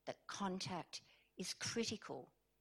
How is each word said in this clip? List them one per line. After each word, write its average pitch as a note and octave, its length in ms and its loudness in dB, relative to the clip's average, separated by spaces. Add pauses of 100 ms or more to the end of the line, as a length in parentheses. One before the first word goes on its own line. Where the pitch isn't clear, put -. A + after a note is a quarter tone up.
that - 100 -2 (100)
contact F#3 760 0 (360)
is - 180 -2
critical - 760 0 (320)